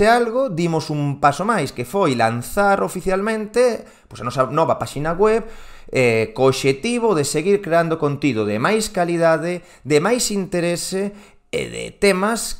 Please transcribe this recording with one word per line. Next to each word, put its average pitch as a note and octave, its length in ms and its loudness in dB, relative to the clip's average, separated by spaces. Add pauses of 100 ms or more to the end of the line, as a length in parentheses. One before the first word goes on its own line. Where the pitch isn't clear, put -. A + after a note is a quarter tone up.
e - 20 4
algo A#3+ 460 2
dimos D#3+ 400 -2
un C#3+ 240 -2
paso D3 320 2
máis, F#3+ 240 0
que A#2+ 160 -8
foi F#3+ 240 2
lanzar B2 720 0
oficialmente, G#3+ 1040 -2 (180)
pois, - 140 -18
a A#2 40 -10
nosa C3 280 0
nova D3+ 240 2
páxina D3 400 -6
web, A3 320 2 (400)
eh, A2+ 480 2
co C3 160 4
obxectivo G#3+ 640 0
de D3 80 2
seguir G3 400 0
creando E3 320 2
contido C#3 480 0
de G#2 160 -2
máis G#3 320 0
calidade, E3+ 720 0 (180)
de C#3+ 160 4
máis G#3+ 300 0
interese F#3 880 -4 (360)
e C#3+ 160 -4
de A#1 240 -10
temas G3+ 680 0